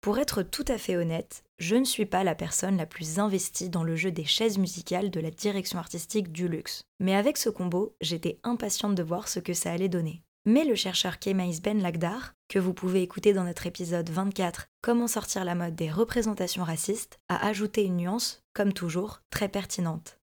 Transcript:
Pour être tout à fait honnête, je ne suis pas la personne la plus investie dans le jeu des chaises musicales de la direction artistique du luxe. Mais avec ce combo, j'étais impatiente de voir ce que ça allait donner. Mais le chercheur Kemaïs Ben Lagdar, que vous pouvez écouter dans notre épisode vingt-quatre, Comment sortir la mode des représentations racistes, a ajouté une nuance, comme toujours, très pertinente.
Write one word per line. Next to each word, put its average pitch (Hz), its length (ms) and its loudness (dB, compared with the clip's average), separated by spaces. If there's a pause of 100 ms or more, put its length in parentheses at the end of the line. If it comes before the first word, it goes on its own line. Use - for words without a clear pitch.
Pour 208 180 2
être 269 240 0
tout 254 240 -6
à 247 100 0
fait 185 200 -2
honnête, 165 460 -4 (140)
je 175 180 2
ne 262 100 6
suis 220 200 0
pas 190 180 2
la 165 120 2
personne 185 420 0
la 160 80 0
plus 160 320 -6
investie 190 520 0
dans 170 140 0
le 165 120 0
jeu 175 160 0
des 160 140 -4
chaises 214 340 2
musicales 180 500 0
de 175 100 -2
la 160 120 -2
direction 196 480 -2
artistique 175 520 -2
du 175 160 -2
luxe. - 360 -4 (160)
Mais 190 160 4
avec 240 220 4
ce - 120 2
combo, 180 520 -2
j'étais 165 420 -2
impatiente 220 500 0
de 180 80 2
voir 175 260 -2
ce - 120 -2
que 175 140 -4
ça 170 180 -2
allait 180 180 0
donner. 170 320 -2 (260)
Mais 254 160 8
le 262 120 4
chercheur 185 420 0
Kemaïs 180 420 0
Ben 202 220 2
Lagdar, 175 520 -2 (160)
que 196 100 2
vous 180 160 2
pouvez 185 260 2
écouter 190 320 4
dans 190 120 2
notre 175 200 -6
épisode 170 460 -2
vingt-quatre, 190 560 -2 (160)
Comment 233 240 2
sortir 202 360 -2
la 175 120 -2
mode 170 180 -2
des 160 160 -2
représentations 202 760 0
racistes, 165 540 -4 (100)
a - 200 0
ajouté 208 360 0
une 180 140 2
nuance, 180 460 -2 (100)
comme 202 200 2
toujours, 180 580 -4
très 202 180 -2
pertinente. 170 800 -4